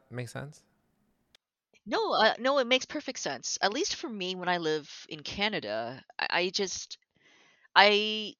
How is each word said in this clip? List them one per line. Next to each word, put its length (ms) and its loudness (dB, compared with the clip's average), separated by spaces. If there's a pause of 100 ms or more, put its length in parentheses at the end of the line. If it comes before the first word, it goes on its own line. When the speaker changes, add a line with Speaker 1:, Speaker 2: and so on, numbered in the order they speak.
(120)
Speaker 1:
make 160 -8
sense? 340 -12 (1200)
Speaker 2:
No, 260 0
uh, 280 6
no, 200 2
it 80 0
makes 180 2
perfect 340 -8
sense. 420 -6
At 120 2
least 220 -2
for 140 -10
me, 260 -6
when 140 -6
I 80 2
live 340 -2 (160)
in 140 -12
Canada, 840 -4 (160)
I, 100 0
I 200 2
just, 480 -6 (760)
I 680 6